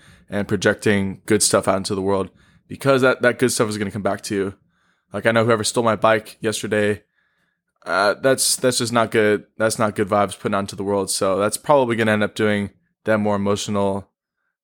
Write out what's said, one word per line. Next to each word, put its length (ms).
and 180
projecting 760
good 180
stuff 240
out 100
into 180
the 60
world, 300
because 340
that, 220
that 160
good 120
stuff 160
is 100
gonna 140
come 100
back 200
to 140
you. 180
Like, 140
I 60
know 120
whoever 220
stole 180
my 140
bike 420
yesterday, 640
uh, 300
that's, 420
that's 200
just 160
not 160
good. 360
That's 220
not 160
good 140
vibes 280
putting 160
out 60
into 160
the 80
world. 260
So 300
that's 180
probably 380
gonna 160
end 120
up 120
doing 360
them 160
more 160
emotional 720